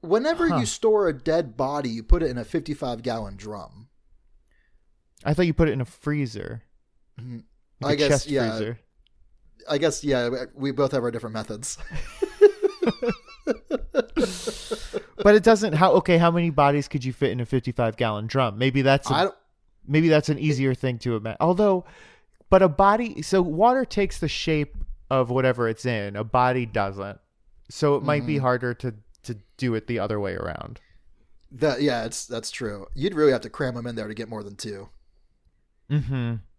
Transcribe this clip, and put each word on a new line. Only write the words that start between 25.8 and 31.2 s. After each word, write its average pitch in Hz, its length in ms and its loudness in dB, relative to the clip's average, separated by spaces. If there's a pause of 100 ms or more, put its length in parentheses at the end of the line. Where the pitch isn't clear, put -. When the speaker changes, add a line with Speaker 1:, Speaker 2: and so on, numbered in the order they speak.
Speaker 2:
in. 101 300 -2
A 110 80 -4
body 123 420 2
doesn't. 98 520 -4 (520)
So 143 240 2
it - 80 0
might 147 240 0
be 151 80 -2
Speaker 1:
Mm-hmm. 139 80 -2
Speaker 2:
harder 123 320 0
to, 120 200 -8 (300)
to 117 120 -10 (220)
do 123 180 0
it 107 100 -4
the 117 140 -2
other 104 180 -2
way 98 160 -4
around. 82 460 -10 (720)